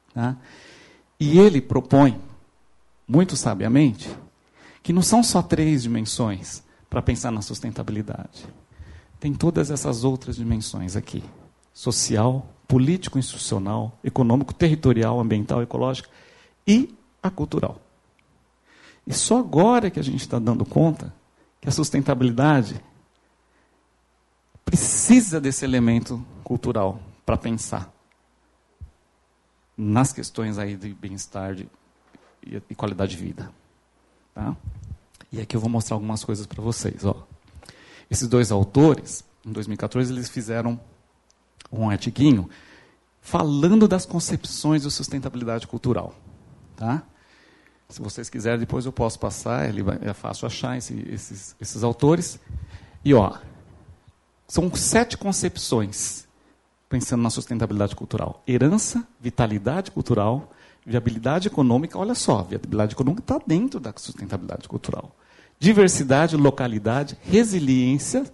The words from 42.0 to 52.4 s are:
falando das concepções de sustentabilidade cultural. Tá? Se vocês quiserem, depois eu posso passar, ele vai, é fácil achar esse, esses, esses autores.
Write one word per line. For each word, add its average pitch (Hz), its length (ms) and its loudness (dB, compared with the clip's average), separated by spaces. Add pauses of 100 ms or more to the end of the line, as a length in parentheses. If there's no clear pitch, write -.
falando 175 640 4
das 185 200 2
concepções 156 760 -2
de 143 80 -6
sustentabilidade 123 760 -6
cultural. 107 480 -4 (640)
Tá? 120 260 -4 (840)
Se - 120 -18
vocês 113 280 -12
quiserem, 117 300 -2
depois 120 280 -4
eu 131 60 -8
posso 117 260 -4
passar, 117 500 -4
ele 101 140 -4
vai, 98 200 -2
é 104 100 -6
fácil 107 340 -10
achar 123 300 -6
esse, 123 180 -10 (160)
esses, - 500 -14
esses 107 220 -8
autores. 147 580 0 (640)